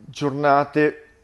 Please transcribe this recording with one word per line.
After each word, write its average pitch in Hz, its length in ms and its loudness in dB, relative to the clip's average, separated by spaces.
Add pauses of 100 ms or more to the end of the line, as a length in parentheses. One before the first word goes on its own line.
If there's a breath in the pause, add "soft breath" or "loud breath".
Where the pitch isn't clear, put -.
giornate 143 1040 0 (160)